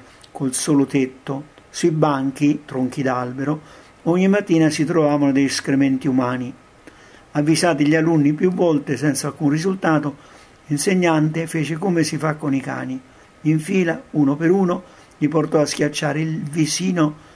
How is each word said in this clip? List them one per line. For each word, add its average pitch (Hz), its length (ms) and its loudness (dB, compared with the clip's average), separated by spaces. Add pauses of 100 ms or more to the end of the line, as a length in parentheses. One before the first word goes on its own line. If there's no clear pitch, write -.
(300)
col 131 220 -4
solo 139 320 2
tetto, 135 600 -4 (260)
sui 170 220 0
banchi, 147 760 0
tronchi 127 360 -4
d'albero, 131 580 -4 (420)
ogni 180 260 2
mattina 196 400 4
si 156 160 0
trovavano 147 480 2
degli 139 120 4
escrementi 135 640 0
umani. 127 460 -2 (760)
Avvisati 151 560 2
gli 151 80 4
alunni 156 400 4
più 185 160 0
volte 160 480 0
senza 139 300 -2
alcun 143 200 -2
risultato, 160 680 0 (500)
l'insegnante 160 800 0
fece 160 320 -4
come 175 240 0
si 156 160 -2
fa 151 160 -2
con 147 180 -6
i 135 80 -2
cani. 131 400 -10 (420)
In 156 180 2
fila, 170 380 -2 (120)
uno 147 260 2
per 165 140 0
uno, 185 500 0 (180)
li 147 100 0
portò 151 320 2
a 147 60 2
schiacciare 147 540 -2
il 160 220 -4
visino 156 760 -2 (200)